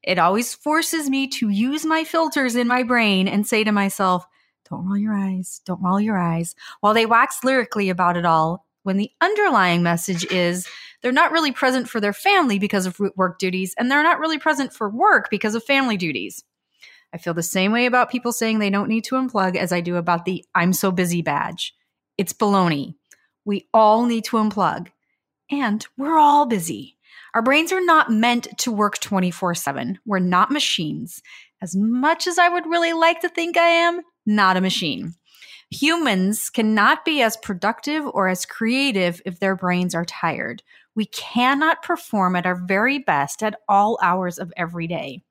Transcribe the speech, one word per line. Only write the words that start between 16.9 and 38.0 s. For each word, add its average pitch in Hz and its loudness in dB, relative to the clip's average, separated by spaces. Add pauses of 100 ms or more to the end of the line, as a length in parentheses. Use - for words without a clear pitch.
I 170 -12
feel 170 -6
the 170 -2
same 190 0
way 240 2
about 247 2
people 240 -4
saying 220 -2
they 202 0
don't 202 0
need 220 -2
to 262 -4
unplug 214 0
as 180 -2
I 175 0
do 175 -4
about 175 -2
the 190 -4 (100)
"I'm 180 2
so 190 0
busy" 175 0
badge. 151 -4 (440)
It's 185 -4
baloney. 185 0 (500)
We 202 -4
all 220 6
need 233 0
to 233 -2
unplug. 202 0 (600)
And 233 -2 (140)
we're 302 0
all 294 6
busy. 165 -6 (360)
Our 226 2
brains 294 2
are 370 0
not 320 4
meant 233 2 (120)
to 247 -2
work 202 0
twenty-four 180 -2
seven. 139 -4
We're 196 0
not 180 2
machines. 165 -4 (380)
As 180 -8
much 254 0
as 359 -2
I 349 6
would 349 -2
really 330 0
like 330 2
to 349 -2
think 339 -4
I 339 4
am, 339 2 (240)
not 202 4
a 185 0
machine. 170 -4 (560)
Humans 233 0
cannot 220 2
be 302 2
as 214 0
productive 226 -4